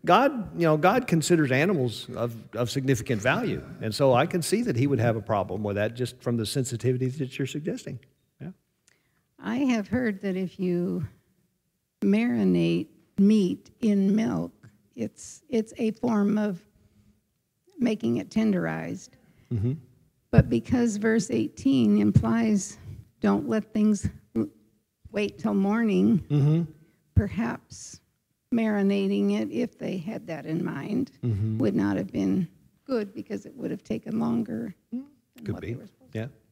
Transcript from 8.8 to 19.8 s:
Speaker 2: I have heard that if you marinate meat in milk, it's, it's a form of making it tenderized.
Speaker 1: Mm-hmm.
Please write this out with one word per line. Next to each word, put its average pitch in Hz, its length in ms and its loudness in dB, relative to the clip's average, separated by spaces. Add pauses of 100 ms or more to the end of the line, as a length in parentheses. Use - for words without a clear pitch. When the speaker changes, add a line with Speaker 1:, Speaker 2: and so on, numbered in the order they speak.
Speaker 2:
I 226 200 -6
have 240 300 0
heard 220 340 -2
that 190 140 -2
if 185 220 -6
you 175 480 -2 (960)
marinate 196 840 2 (280)
meat 196 540 4 (100)
in 202 360 4
milk, - 360 -2 (440)
it's, - 520 -10
it's 226 300 -2
a 220 140 0
form 214 440 2
of 208 240 -2 (1160)
making 233 400 0
it - 120 -8
tenderized. 175 800 -2 (420)
Speaker 1:
Mm-hmm. 113 200 -2 (580)